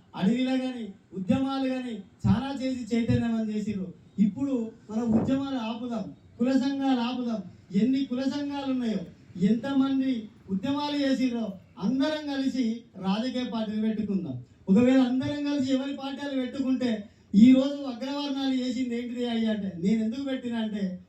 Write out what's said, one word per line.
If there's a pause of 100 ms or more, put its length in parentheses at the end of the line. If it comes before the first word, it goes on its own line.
(160)
అడవిలో
కానీ (200)
ఉద్యమాలు
కానీ (300)
చాలా
చేసి
చైతన్యవంతం
చేసిర్రు. (160)
ఇప్పుడు (200)
మనం
ఉద్యమాలు
ఆపుదాం, (260)
కుల
సంఘాలు
ఆపుదాం. (380)
ఎన్ని
కుల
సంఘాలు
ఉన్నాయో, (460)
ఎంతమంది (200)
ఉద్యమాలు
చేసిర్రో (260)
అందరం
కలిసి (140)
రాజకీయ
పార్టీలు
పెట్టుకుందాం. (260)
ఒకవేళ
అందరం
కలిసి
ఎవరి
పార్టీలు
పెట్టుకుంటే (260)
ఈ
రోజు
అగ్రవర్ణాలు
చేసింది
ఏంటిది
అయ్యా
అంటే
నేను
ఎందుకు
పెట్టినా
అంటే